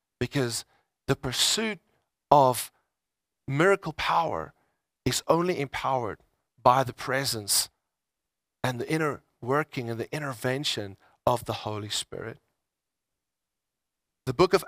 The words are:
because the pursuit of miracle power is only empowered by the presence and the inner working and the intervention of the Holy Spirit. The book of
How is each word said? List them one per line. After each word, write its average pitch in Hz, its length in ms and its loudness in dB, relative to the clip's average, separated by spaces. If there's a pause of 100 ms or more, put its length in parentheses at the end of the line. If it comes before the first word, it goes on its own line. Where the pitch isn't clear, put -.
(200)
because 123 440 -2 (440)
the 139 80 4
pursuit 208 640 -2 (500)
of 131 400 4 (800)
miracle 165 440 2
power 147 600 -2 (500)
is - 220 -2
only 170 320 2
empowered 127 640 -4 (420)
by 131 220 6
the 120 80 -10
presence 123 800 -2 (920)
and 123 160 -2
the - 100 -6
inner 156 340 -2 (180)
working 131 480 -2
and 117 120 -4
the - 120 -8
intervention 131 840 -4 (280)
of 123 200 2
the 117 80 -6
Holy 107 360 -8
Spirit. - 500 -8 (1900)
The 127 80 -2
book 180 180 4
of 185 160 4